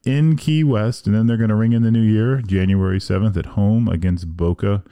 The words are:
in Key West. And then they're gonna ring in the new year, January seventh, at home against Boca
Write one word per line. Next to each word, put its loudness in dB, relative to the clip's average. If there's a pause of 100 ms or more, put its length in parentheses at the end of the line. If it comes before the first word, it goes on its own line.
in 2
Key 0
West. 0
And 2
then 2
they're 0
gonna 2
ring 2
in 2
the 2
new 2
year, 2
January 0
seventh, -2
at -4
home 0
against -4
Boca -2